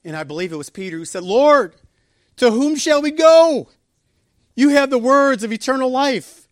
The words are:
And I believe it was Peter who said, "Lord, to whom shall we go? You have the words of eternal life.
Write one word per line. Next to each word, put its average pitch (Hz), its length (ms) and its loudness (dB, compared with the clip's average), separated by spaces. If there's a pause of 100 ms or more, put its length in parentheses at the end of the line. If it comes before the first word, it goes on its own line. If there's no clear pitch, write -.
And 156 120 -14
I 156 80 -10
believe 165 280 -10
it 156 40 -12
was 147 160 -14
Peter 190 260 -12
who 165 80 -14
said, 185 160 -12
"Lord, 240 540 2 (640)
to 240 120 2
whom 285 260 -2
shall 294 280 0
we 294 80 -2
go? 320 580 4 (880)
You 269 140 2
have 277 200 2
the 262 80 -2
words 262 460 0
of 220 100 -8
eternal 262 380 -4
life. 262 600 -6